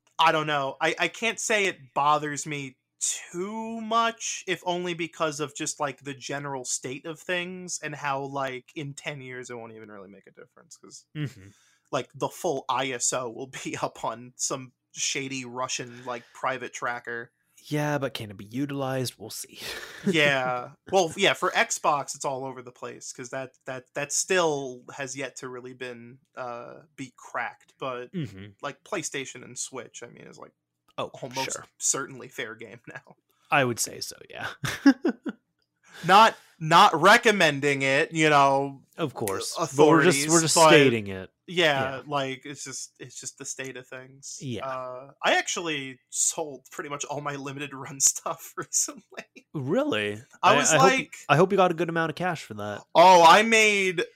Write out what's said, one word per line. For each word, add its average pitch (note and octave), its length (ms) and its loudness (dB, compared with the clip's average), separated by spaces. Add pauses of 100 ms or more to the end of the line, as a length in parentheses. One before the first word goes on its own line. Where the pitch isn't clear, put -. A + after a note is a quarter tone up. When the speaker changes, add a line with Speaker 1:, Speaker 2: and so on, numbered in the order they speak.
(200)
Speaker 1:
I E3 120 6
don't D#3 160 0
know. C#3 340 -2
I, E3 180 0
I F3 80 2
can't A3+ 320 -4
say G#3 260 0
it D3 280 -6
bothers D3 520 0
me C#3+ 320 -10 (220)
too A3 840 -8
much, A3+ 680 -4
if F3 180 -2
only F3+ 280 -4
because D#3+ 460 -4
of C#3+ 160 -6
just, - 240 -8
like, C#3 240 -6
the C#3 100 -10
general C#3 520 -8
state C#3 400 -8
of D#3+ 140 -12
things F3+ 600 -8
and D3 140 -10
how, C#3 280 -4
like, C3+ 520 -8
in C#3+ 180 -8
ten D3 280 -12
years B2+ 280 -14
it B2 80 -12
won't A2+ 160 -16
even A2 160 -18
really G2 200 -18
make G2 180 -20
a - 40 -20
difference - 460 -20
'cause - 280 -20 (100)
Speaker 2:
Mm-hmm. G#2+ 340 -10 (420)
Speaker 1:
like, C3 240 -4
the C3+ 140 -4
full D3 400 -6
I C3 220 -2
S A#2+ 220 -4
O B2+ 160 -6
will A#2 180 -12
be C#3+ 300 -10
<laughs> - 40 -12
up - 240 -8
on B2 320 -10
some C3 360 -8 (200)
shady C3+ 520 -6
Russian, B2 600 -6
like, A#2+ 180 -8 (100)
private B2+ 400 -6
tracker. A#2+ 580 -8 (360)
Speaker 2:
Yeah, D3 300 -2
but C3 160 -4
can G#2+ 180 -10
it F#2+ 60 -16
be G2 80 -16
utilized? C3 720 -4
We'll G#2 140 -16
see. - 320 -14
<laughs> - 60 -10 (340)
Speaker 1:
Yeah. C#3 680 0 (180)
Well, F3+ 260 2
yeah, F3+ 180 4
for F3+ 180 -2
Xbox, D#3+ 640 0
it's D3 100 -10
all C3+ 200 -4
over B2+ 180 -10
the B2 80 -20
place - 420 -14
'cause B2 160 -14
that, C3+ 220 -8 (140)
that, C3 280 -10
that C#3+ 180 -6
still C#3+ 720 0 (120)
has C3+ 200 -8
yet C3+ 220 -8
to C3 120 -10
really B2+ 240 -14
been, B2 460 -14 (160)
uh, B2 460 -12 (140)
be C3 200 -14
cracked. - 640 -10
But, B2 340 -8
Speaker 2:
Mm-hmm. G2+ 380 -10 (100)
Speaker 1:
like, C#3 220 -12
PlayStation C3 600 -10
and A#2+ 140 -20
Switch, - 460 -12
I A#2+ 40 -16
mean, - 200 -20
is, - 120 -20
like, - 140 -20 (440)
Speaker 2:
Oh, - 160 -6
Speaker 1:
almost C3 400 -8
Speaker 2:
sure. - 120 -12 (120)
Speaker 1:
certainly C3 520 -4
fair A2 260 -10
game A2 320 -18
now. - 280 -18 (360)
Speaker 2:
I D3 120 4
would A#2+ 160 -2
say - 220 -8
so, - 140 -10 (140)
yeah. - 180 -10 (360)
<laughs> C#4 100 10 (1120)
Speaker 1:
Not, G3+ 320 8 (240)
not E3+ 400 6
recommending D#3 840 4
it, C#3 280 2
you D#3 180 4
know, C#3 520 4 (200)
Speaker 2:
Of C#3 140 -4
course. G2 420 -4
Speaker 1:
uh, E3 160 -2
Speaker 2:
But D3 140 8
we're D#3+ 140 8
just, D3+ 260 2
we're E3 140 6
Speaker 1:
authorities, - 0 -
Speaker 2:
just D#3+ 140 0
Speaker 1:
but F3 60 8
Speaker 2:
stating C3+ 460 8
it. F#2+ 240 -10 (160)
Speaker 1:
yeah, C#3 500 0
Speaker 2:
Yeah. B2+ 100 -14
Speaker 1:
like, C3+ 380 -4
it's C#3+ 180 -14
just, - 360 -14
it's C3 200 -18
just - 180 -14
the C3+ 80 -16
state C3 320 -12
of B2+ 100 -18
things. C3+ 600 -16
Speaker 2:
Yeah. - 140 -6
Speaker 1:
Uh, C3 480 -10 (140)
I C4+ 140 2
actually D3+ 640 -6 (100)
sold C#3+ 640 -4
pretty D#3 180 -10
much C#3+ 160 -8
all C#3+ 160 -8
my C#3+ 140 -8
limited C#3 380 -10
run C3+ 260 -12
<laughs> - 20 -8
stuff - 560 -2
recently. - 960 -8
Speaker 2:
Really? B2+ 680 -2 (220)
Speaker 1:
I - 100 8
Speaker 2:
I, - 0 -
Speaker 1:
was - 200 4
Speaker 2:
I B3 40 6
hope C4 200 6
you, C4 80 -2
Speaker 1:
like - 100 -18 (120)
Speaker 2:
I C#3+ 80 4
hope F#3 160 6
you G3+ 60 2
got F3+ 140 4
a - 40 -4
good E3 140 -4
amount E3 200 -2
of D3 60 -10
cash F3 280 -6
for - 120 -16
that. G#2 280 -8 (120)
Speaker 1:
Oh, F3 300 10
I F#3 180 12
made, G#3 580 4 (140)